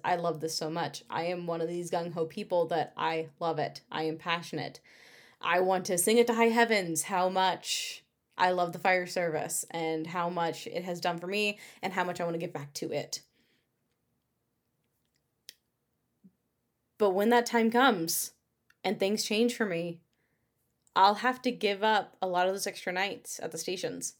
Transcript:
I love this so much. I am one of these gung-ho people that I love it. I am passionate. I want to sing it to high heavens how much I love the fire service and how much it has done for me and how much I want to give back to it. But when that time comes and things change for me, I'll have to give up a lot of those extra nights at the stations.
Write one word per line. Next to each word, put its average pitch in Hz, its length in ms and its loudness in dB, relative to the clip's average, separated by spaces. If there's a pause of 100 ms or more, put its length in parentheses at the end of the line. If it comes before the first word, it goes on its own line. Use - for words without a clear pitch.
I 175 120 2
love 170 240 -2
this 156 160 -4
so 156 140 -4
much. 160 400 -6
I 135 140 -4
am 175 220 -4
one 170 140 -2
of 165 80 -2
these 175 220 -6
gung-ho 170 360 -2
people 175 400 0
that 160 300 -2
I 160 320 -2 (120)
love 165 180 -2
it. - 220 -4 (100)
I 156 140 -4
am 160 120 -4
passionate. 170 640 -6 (640)
I 175 180 2
want 185 260 2
to 185 120 0
sing 220 200 4
it 233 100 6
to 233 60 2
high 233 120 4
heavens 220 580 2
how 185 240 2
much - 760 -2 (340)
I 185 140 6
love 175 200 2
the 175 60 -8
fire 185 280 4
service 170 640 -2
and 160 360 -2
how 175 240 -2
much 170 360 -2
it 175 180 -6
has 175 160 -6
done 175 180 -2
for 170 80 -10
me 208 320 -2 (240)
and 185 100 -4
how 185 120 0
much 180 160 -4
I 175 40 -2
want 170 100 -2
to 170 60 -4
give 170 120 -6
back 143 220 -10
to - 180 -6
it. - 280 -6 (3750)
But 208 120 4
when 202 200 4
that 240 160 6
time 226 240 4
comes 226 600 2 (520)
and 202 140 0
things 208 260 0
change 233 320 2
for 220 100 -2
me, 170 340 -4 (920)
I'll 202 220 6
have 254 260 0
to 254 80 0
give 202 320 0
up 214 400 2
a 190 60 0
lot 180 180 2
of 190 80 2
those 196 120 -4
extra 185 260 -6
nights 185 500 -4
at - 80 -6
the 165 80 -10
stations. - 600 -6